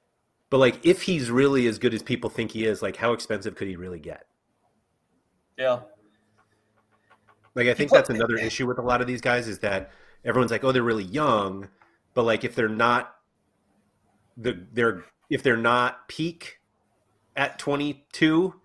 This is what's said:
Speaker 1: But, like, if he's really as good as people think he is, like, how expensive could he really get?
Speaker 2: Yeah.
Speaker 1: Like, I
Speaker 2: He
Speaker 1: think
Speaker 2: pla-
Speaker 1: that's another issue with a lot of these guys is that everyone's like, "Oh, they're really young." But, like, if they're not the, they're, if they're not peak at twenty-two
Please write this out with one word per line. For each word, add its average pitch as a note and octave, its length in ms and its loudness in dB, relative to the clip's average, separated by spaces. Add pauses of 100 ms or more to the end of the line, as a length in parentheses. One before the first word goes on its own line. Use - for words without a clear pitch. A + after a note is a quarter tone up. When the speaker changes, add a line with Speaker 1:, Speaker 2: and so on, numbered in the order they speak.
(520)
Speaker 1:
But, C3+ 80 4
like, C3 260 4
if F3+ 180 4
he's C#3 280 -2
really C3+ 340 4
as A2 140 0
good A2+ 160 0
as G#2+ 80 -8
people A#2 260 -6
think A2+ 220 -6
he A2+ 140 -4
is, G#2+ 180 -2
like, G2 140 -6
how A#2 160 0
expensive G#2+ 420 -6
could G2+ 120 -8
he F#2+ 80 -8
really F2 240 -12
get? D2+ 280 -16 (1300)
Speaker 2:
Yeah. B2+ 240 0 (1700)
Speaker 1:
Like, A#2+ 100 2
I B2 40 4
Speaker 2:
He A#2+ 60 4
Speaker 1:
think C#3+ 140 -2
Speaker 2:
pla- - 80 8
Speaker 1:
that's C3+ 140 2
another A2+ 260 0
issue A2+ 300 -4
with B2 100 -4
a A#2+ 60 -4
lot B2 180 2
of B2 60 -4
these B2 140 -6
guys A#2+ 260 0
is G2+ 120 -8
that G2 300 -4 (340)
everyone's A#2+ 280 2
like, A2 120 -2
"Oh, C3 80 2
they're B2+ 120 2
really A2+ 200 0
young." G2 680 0 (440)
But, A#2+ 100 2
like, A2+ 200 2
if A#2 100 -6
they're A2 160 0
not A#2 460 0 (1200)
the, G#2+ 340 -6
they're, A2 320 0 (280)
if C#3 100 -2
they're A#2+ 160 2
not B2 500 0
peak - 520 -8 (760)
at C#3 220 -4
twenty-two D#3 1080 0